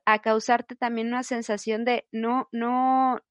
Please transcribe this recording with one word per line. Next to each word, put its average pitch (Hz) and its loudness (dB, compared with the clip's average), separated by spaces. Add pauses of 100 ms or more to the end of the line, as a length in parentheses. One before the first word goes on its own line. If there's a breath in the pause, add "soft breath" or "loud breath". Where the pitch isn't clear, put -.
a 214 4
causarte 233 0
también 233 -2
una 247 -4
sensación 220 -4
de 240 0
no, 233 -2
no, 254 2 (120)